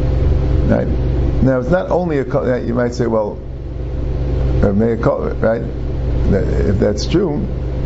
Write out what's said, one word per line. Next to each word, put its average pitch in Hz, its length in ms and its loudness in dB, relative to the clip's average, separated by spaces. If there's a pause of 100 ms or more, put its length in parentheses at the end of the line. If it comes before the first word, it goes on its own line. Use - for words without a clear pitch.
(720)
Right? 123 160 2 (560)
Now, 131 160 4
it's 123 100 -4
not 185 220 0
only 170 260 0
a, 127 480 0
you 123 80 -2
might 120 220 0
say, 123 100 0
well, 110 300 0
Rabbi - 1400 -2
Meir, 113 240 2
right? - 680 0 (680)
That, 92 160 2 (200)
if 95 120 2
that's 104 260 2
true, 156 400 0 (400)